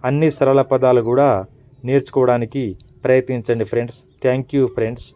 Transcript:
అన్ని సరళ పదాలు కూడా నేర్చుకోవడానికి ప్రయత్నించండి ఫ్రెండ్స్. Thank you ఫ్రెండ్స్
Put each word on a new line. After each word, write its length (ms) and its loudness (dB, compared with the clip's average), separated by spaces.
అన్ని 280 2
సరళ 220 2
పదాలు 360 2
కూడా 220 2
నేర్చుకోవడానికి 760 0
ప్రయత్నించండి 680 0
ఫ్రెండ్స్. 260 -4
Thank 320 0
you 80 4
ఫ్రెండ్స్ 420 -6